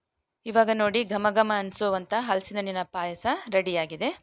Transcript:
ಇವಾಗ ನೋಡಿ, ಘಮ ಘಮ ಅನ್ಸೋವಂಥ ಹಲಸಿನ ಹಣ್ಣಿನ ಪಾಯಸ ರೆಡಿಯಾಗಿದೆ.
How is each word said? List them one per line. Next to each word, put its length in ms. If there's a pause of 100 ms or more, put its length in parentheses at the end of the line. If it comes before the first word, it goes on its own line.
(460)
ಇವಾಗ 280
ನೋಡಿ, 300
ಘಮ 260
ಘಮ 260
ಅನ್ಸೋವಂಥ 640
ಹಲಸಿನ 400
ಹಣ್ಣಿನ 240
ಪಾಯಸ 440 (220)
ರೆಡಿಯಾಗಿದೆ. 640 (120)